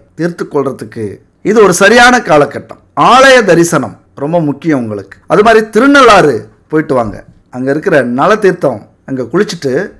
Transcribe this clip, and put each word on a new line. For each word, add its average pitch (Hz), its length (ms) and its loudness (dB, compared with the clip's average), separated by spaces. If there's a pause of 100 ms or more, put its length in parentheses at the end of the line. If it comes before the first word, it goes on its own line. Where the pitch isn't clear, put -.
(160)
தீர்த்து 170 360 -8
கொள்றதுக்கு 117 640 -8 (260)
இது 214 220 2
ஒரு 180 100 4
சரியான 240 440 2
காலகட்டம். 143 640 -2 (180)
ஆலய 254 440 4
தரிசனம் 165 560 0 (160)
ரொம்ப 156 240 -4
முக்கியம் 147 400 -4
உங்களுக்கு. 107 380 -10 (100)
அது 175 160 2
மாதிரி 220 260 4
திருநள்ளாறு 214 720 2 (280)
போயிட்டு 156 260 -4
வாங்க. 113 300 -4 (260)
அங்க 131 220 -6
இருக்கிற 156 300 0
நல 135 340 -2
தீர்த்தம் 170 560 -4 (140)
அங்க 131 180 -8
குளிச்சுட்டு, 165 760 -6